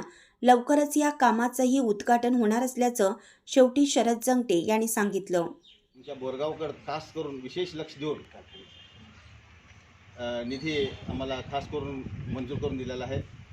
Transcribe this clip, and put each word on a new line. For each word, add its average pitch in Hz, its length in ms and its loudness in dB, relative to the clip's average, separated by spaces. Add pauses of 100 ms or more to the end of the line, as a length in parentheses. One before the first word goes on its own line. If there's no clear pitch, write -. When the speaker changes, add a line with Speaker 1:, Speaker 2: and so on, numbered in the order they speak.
(420)
Speaker 1:
लवकरच 285 540 6
या 294 140 4
कामाचंही 247 680 2
उद्घाटन 240 560 2
होणार 233 280 2
असल्याचं 240 500 2 (340)
शेवटी 262 400 6
शरद 233 380 2
जंगटे 233 420 2
यांनी 220 220 2
सांगितलं. 185 580 0 (480)
Speaker 2:
तुमच्या 139 200 -14
बोरगावकडे 143 580 -6 (140)
खास 156 260 -8
करून 143 300 -8
विशेष 170 320 -6
लक्ष 151 240 -10
देऊन, 143 200 -4 (2000)
अ, 120 240 -6
निधी 135 460 -2 (200)
आम्हाला 131 320 -4 (120)
खास 135 160 -6
करून 139 340 -8 (300)
मंजूर 131 260 -6
करून 135 180 -4
दिलेला 127 280 -8
आहे. 135 180 -6 (300)